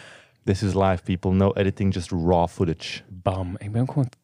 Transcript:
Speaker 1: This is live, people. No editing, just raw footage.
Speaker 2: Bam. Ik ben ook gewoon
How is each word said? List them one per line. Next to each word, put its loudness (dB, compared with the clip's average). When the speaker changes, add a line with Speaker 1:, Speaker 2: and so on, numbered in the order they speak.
Speaker 1:
This 0
is 0
live, 2
people. -2
No 4
editing, 0
just -6
raw 2
footage. -4
Speaker 2:
Bam. -4
Ik -10
ben 0
ook -4
gewoon 0